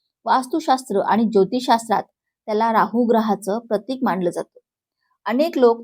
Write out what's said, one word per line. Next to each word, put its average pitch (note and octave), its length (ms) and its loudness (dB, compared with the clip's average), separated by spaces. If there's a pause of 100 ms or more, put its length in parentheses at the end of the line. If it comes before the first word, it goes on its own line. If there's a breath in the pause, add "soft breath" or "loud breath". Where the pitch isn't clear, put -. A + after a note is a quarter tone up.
(260)
वास्तुशास्त्र C4 760 0
आणि G#3 240 0
ज्योतिषशास्त्रात A3 800 0 (420)
त्याला A3 280 0
राहू A3 320 2
ग्रहाचं A3 540 0
प्रतीक A#3 440 -6
मानलं F3+ 260 0
जातं. - 300 -8 (640)
अनेक D4 320 -2
लोक A#3 260 4